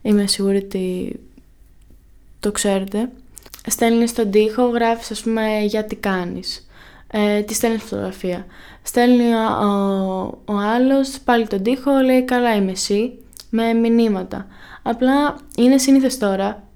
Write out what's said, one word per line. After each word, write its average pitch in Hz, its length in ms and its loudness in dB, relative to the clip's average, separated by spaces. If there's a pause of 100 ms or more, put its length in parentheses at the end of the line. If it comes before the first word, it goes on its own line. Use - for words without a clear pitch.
Είμαι 208 260 2
σίγουρη 196 300 0
ότι 185 580 -6 (1200)
το 208 120 -2
ξέρετε. 202 580 -2 (580)
Στέλνεις 233 460 2
τον 208 180 -2
τοίχο, 214 360 2
γράφεις, 233 440 -2
ας 208 100 -10
πούμε, 226 200 -2 (220)
"Για 214 220 -2
τι 214 100 -8
κάνεις;" 185 720 -6 (440)
Ε, 208 300 0
τη 214 120 -6
στέλνεις 226 300 -2
φωτογραφία. 190 640 -6 (380)
Στέλνει 240 500 4
ο, 220 320 0
ο, 202 80 2 (720)
ο 208 120 -4
άλλος 262 680 0
πάλι 233 240 2
τον 196 140 -4
τοίχο, 254 300 0
λέει, 262 320 4
"Καλά 240 320 0
είμαι, 196 160 0
εσύ;" 208 420 -2 (360)
με 226 240 0
μηνύματα. 220 760 0 (360)
Απλά 269 540 0 (200)
είναι 254 200 6
σύνηθες 269 400 4
τώρα 196 460 -2 (120)